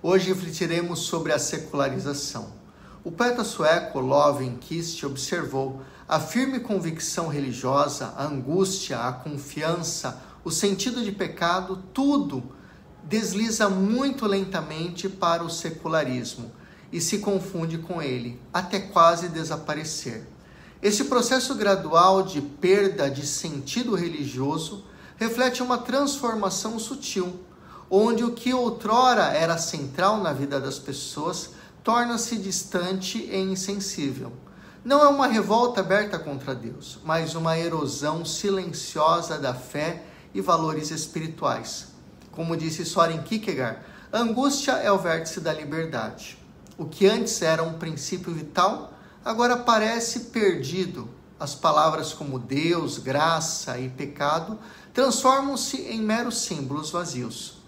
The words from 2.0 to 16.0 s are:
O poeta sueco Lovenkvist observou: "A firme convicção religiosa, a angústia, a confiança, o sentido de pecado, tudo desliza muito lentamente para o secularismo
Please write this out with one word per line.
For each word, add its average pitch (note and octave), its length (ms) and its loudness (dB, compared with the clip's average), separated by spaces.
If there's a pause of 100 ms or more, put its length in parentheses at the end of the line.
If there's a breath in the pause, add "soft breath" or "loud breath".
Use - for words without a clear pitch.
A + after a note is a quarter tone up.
O F3 60 -6
poeta A#3+ 340 2
sueco D#3 560 2
Lovenkvist C#3 1040 2
observou: C3+ 800 -4 (260 loud breath)
"A D#3 100 2
firme C4 420 0
convicção E3 680 -4
religiosa, C3+ 880 0
a C3+ 80 -4
angústia, D3 760 -2
a B2 140 -2
confiança, D3+ 1080 -6 (220 loud breath)
o E3 60 -4
sentido G#3 540 0
de G3 80 -4
pecado, F#3 680 -2 (100)
tudo C4 500 2 (640 loud breath)
desliza G#3 640 0
muito A3 580 2
lentamente F3 840 -2
para E3+ 360 0
o D#3 60 -6
secularismo C3 1000 -4 (420 loud breath)